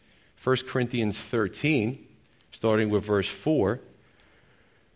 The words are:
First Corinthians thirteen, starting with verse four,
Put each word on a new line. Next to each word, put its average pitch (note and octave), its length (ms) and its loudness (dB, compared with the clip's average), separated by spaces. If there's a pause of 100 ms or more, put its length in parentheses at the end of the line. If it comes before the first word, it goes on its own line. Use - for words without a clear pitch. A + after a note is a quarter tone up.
(360)
First C3 300 -2
Corinthians A#2+ 520 -2
thirteen, A#2+ 880 -2 (440)
starting A2 400 2
with G#2 140 2
verse G#2 240 0
four, B2 520 0 (1160)